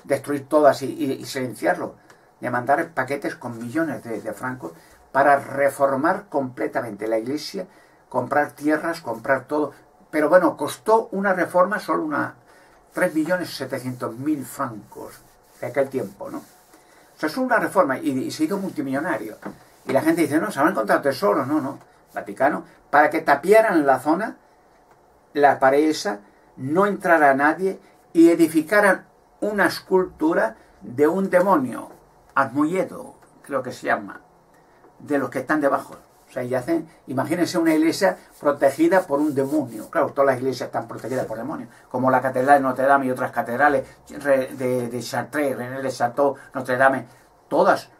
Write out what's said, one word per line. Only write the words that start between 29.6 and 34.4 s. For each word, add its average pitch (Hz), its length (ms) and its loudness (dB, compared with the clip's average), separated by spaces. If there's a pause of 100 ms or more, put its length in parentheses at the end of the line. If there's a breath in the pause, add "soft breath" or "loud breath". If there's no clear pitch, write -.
escultura 185 880 0 (260 soft breath)
de 131 260 0
un 185 220 0
demonio, 170 600 2 (440)
Asmoyedo, 139 840 -2 (260)
creo 131 220 -6
que 120 80 -10
se - 160 -10
llama, 104 340 -4 (800 soft breath)